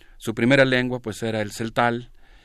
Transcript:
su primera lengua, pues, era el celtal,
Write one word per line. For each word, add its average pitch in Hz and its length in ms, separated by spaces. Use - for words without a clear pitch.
su 113 160
primera 127 300
lengua, 123 380
pues, 113 220
era 110 180
el 104 100
celtal, 120 600